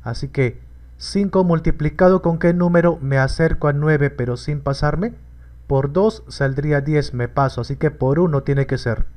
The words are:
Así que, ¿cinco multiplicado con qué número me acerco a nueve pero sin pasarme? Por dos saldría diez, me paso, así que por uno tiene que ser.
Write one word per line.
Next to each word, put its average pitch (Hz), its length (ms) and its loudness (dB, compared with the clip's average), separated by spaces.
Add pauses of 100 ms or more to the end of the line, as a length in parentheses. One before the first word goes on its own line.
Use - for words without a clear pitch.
Así 120 280 -8
que, 127 320 -2 (340)
¿cinco 196 480 0
multiplicado 170 760 2
con 165 180 0
qué 175 140 2
número 175 480 2
me 135 160 0
acerco 156 500 2
a 143 60 2
nueve 147 360 2
pero 123 280 -4
sin 147 240 -6
pasarme? 151 520 -2 (540)
Por 139 240 0
dos 202 380 0
saldría 143 500 -2
diez, 147 340 0
me 120 140 -4
paso, 135 320 -2
así 120 160 -6
que 151 160 0
por 143 280 0
uno 151 240 2
tiene 139 240 0
que 131 100 -2
ser. 113 280 0 (120)